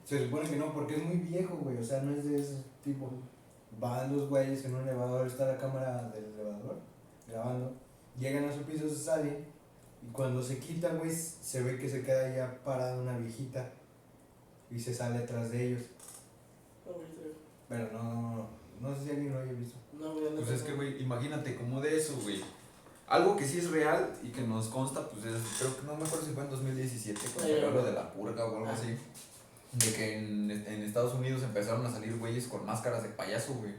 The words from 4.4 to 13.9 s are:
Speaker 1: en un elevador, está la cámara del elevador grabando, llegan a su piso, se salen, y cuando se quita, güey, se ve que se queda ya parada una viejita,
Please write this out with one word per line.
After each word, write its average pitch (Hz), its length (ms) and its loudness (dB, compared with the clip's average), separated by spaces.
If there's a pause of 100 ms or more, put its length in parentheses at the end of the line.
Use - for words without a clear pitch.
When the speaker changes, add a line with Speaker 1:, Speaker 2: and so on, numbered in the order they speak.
Speaker 1:
en 127 80 0
un 127 80 0
elevador, 127 440 2
está 131 200 2
la 131 100 4
cámara 131 580 -2
del 107 100 -6
elevador 107 520 -6 (500)
grabando, 123 460 -2 (480)
llegan 139 300 2
a - 20 -2
su 143 120 -4
piso, 156 220 -2
se 147 100 0
salen, 147 500 2 (600)
y 117 60 -12
cuando 127 300 2
se 127 160 -2
quita, 165 320 0
güey, 165 200 0
se - 520 -2
ve 127 160 0
que 139 100 -2
se 123 140 -2
queda 131 340 4
ya 127 280 -2
parada 127 360 0
una 127 160 0
viejita, 120 540 -4 (1000)